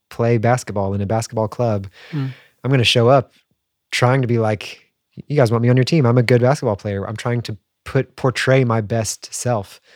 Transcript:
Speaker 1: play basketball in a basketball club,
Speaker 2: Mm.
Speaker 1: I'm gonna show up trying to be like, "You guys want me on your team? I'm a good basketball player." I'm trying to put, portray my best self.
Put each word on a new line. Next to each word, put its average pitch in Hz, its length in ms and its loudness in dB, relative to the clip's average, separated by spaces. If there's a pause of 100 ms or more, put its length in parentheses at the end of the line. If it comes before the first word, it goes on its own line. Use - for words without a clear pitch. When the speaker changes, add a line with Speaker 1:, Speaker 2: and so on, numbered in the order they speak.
Speaker 1:
play 120 280 0
basketball 104 560 0
in 101 80 -4
a 101 40 -2
basketball 110 420 -2
club, 104 400 -4 (240)
Speaker 2:
Mm. 135 200 -6 (320)
Speaker 1:
I'm 127 80 -2
gonna 131 120 4
show 117 260 2
up 135 220 4 (600)
trying 131 300 2
to 123 60 -2
be 117 120 0
like, - 460 -4 (420)
"You 147 80 -6
guys 123 160 4
want 117 100 0
me 120 80 4
on 127 80 4
your 131 60 4
team? 147 220 2
I'm 120 120 4
a 127 60 4
good 120 180 4
basketball 123 360 0
player." 98 300 -6
I'm 110 100 -8
trying 120 260 -4
to 107 140 -10 (260)
put, - 320 -4
portray 131 480 2
my 113 180 0
best 110 520 -6
self. 113 460 -6 (160)